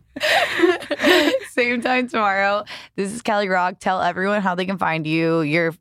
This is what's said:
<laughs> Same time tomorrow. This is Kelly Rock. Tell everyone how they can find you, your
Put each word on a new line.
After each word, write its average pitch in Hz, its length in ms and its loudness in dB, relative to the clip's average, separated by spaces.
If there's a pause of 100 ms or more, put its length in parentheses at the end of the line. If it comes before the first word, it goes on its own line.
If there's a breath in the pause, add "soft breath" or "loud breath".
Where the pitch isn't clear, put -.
(220)
<laughs> 339 1300 2
Same 240 300 0
time 254 260 0
tomorrow. 202 560 0 (320 loud breath)
This 196 180 -2
is 233 80 -10
Kelly 208 280 0
Rock. 180 300 0
Tell 185 220 0
everyone 190 400 0
how 185 140 0
they 185 100 -2
can 190 120 -4
find 160 300 0
you, 165 340 2
your 160 400 0